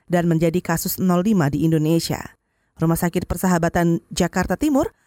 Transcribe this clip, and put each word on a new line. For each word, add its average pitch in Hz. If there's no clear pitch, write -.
dan 175
menjadi 160
kasus -
nol 180
lima 180
di 147
Indonesia. 160
Rumah 165
Sakit 175
Persahabatan 170
Jakarta 180
Timur 302